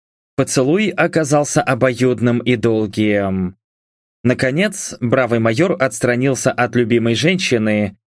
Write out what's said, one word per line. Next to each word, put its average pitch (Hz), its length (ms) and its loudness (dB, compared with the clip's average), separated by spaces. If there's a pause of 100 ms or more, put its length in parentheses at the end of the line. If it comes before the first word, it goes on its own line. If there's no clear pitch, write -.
(340)
Поцелуй 143 560 0
оказался 147 720 0
обоюдным 123 760 0
и 123 160 0
долгим. 101 1000 0 (680)
Наконец, 139 760 -2
бравый 120 380 0
майор 113 420 0
отстранился 127 680 0
от 120 240 -2
любимой 117 400 2
женщины 110 840 0 (120)